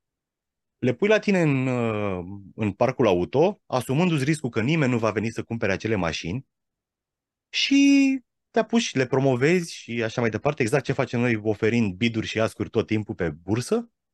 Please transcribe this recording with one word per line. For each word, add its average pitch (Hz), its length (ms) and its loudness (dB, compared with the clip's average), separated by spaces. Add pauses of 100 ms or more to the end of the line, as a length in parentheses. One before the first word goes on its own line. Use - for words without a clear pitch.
(760)
Le 123 160 0
pui 202 140 0
la 214 120 4
tine 196 220 2
în, 135 260 2
uh, 107 580 -2 (300)
în 107 160 -2
parcul 120 360 0
auto, 123 580 2
asumându-ți 139 580 0
riscul 147 260 -2
că 110 120 -2
nimeni 139 300 0
nu 123 60 2
va 110 140 0
veni 107 180 -2
să 110 140 -6
cumpere 113 280 -4
acele 107 240 -2
mașini 87 500 -4 (1040)
și 277 680 4 (320)
te - 80 0
apuci, 226 340 0
le 131 120 2
promovezi 139 680 2
și 117 300 -6
așa 113 180 -4
mai 113 80 2
departe, 107 320 -2
exact 127 220 0
ce - 80 -2
facem 123 280 -2
noi 120 240 0
oferind 107 500 0
biduri 110 340 -2
și - 120 -4
ascuri 110 300 -2
tot 107 180 0
timpul 110 280 -4
pe 85 140 -2
bursă. 110 600 -4 (240)